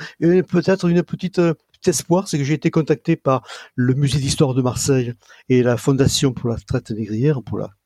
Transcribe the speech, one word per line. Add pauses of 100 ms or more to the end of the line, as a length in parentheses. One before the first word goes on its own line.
(240)
euh,
peut-être
une
petite,
euh, (200)
petit
espoir,
c'est
que
j'ai
été
contacté
par (300)
le
musée
d'histoire
de
Marseille (360)
et
la
Fondation
pour
la
traite
négrière,
pour
la, (160)